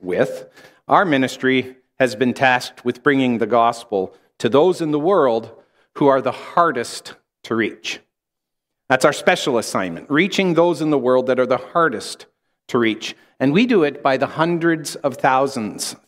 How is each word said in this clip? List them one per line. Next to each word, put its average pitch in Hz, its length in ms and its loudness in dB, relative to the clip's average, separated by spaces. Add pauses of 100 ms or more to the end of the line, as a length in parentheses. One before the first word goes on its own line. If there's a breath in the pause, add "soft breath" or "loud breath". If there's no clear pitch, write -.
with? 92 460 -4 (420 soft breath)
Our 165 160 4
ministry 131 720 -2 (220)
has 120 180 0
been 123 160 0
tasked 127 520 0
with 123 180 -4
bringing 131 360 2
the 110 80 0
gospel 113 680 0 (240 soft breath)
to 120 100 0
those 160 320 4
in 160 100 -4
the 147 80 0
world 143 540 0 (420 soft breath)
who 143 140 2
are 135 140 2
the 120 100 -4
hardest - 840 -2 (300)
to 120 100 -2
reach. - 460 -4 (840)
That's 131 200 2
our 147 80 4
special 175 420 0
assignment, 95 540 -4
reaching 185 420 0
those 165 300 2
in 156 80 0
the 147 80 2
world 127 300 2
that 127 120 0
are 127 60 2
the 123 100 0
hardest 127 680 -4 (420)
to - 80 -2
reach. 113 400 0 (240 soft breath)
And 131 100 0
we 190 140 4
do 233 180 2
it 143 200 -2
by 135 160 2
the 135 80 0
hundreds 165 720 -2
of 135 200 -4
thousands, 131 800 -2 (100)